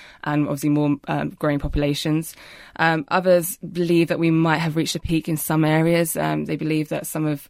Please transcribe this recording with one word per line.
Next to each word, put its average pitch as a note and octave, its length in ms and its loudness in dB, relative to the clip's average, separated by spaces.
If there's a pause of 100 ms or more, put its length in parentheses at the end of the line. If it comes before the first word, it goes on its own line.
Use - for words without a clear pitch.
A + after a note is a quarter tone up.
(240)
and D3 240 0
obviously D3 220 -2
more, D3 260 2 (120)
um, D3+ 300 -2
growing D3 220 0
populations. D3 760 -2 (420)
Um, D#3+ 320 0
others F3 480 2
believe E3+ 500 0
that E3 100 -2
we E3 140 2
might D#3+ 260 4
have D#3+ 180 -2
reached E3 200 -2
a D#3+ 40 -4
peak E3 300 -2
in D#3 80 0
some D#3 260 0
areas. E3 540 2
Um, D3+ 280 -2
they D#3 100 -4
believe D#3 340 -2
that E3 160 -6
some D#3 220 -4
of, D3 220 -4